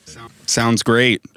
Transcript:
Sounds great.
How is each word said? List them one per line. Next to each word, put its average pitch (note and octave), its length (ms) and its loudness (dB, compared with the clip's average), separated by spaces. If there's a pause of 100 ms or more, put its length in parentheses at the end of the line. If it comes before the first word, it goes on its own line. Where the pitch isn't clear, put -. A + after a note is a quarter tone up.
(460)
Sounds A#2 380 -2
great. A#2 380 2 (160)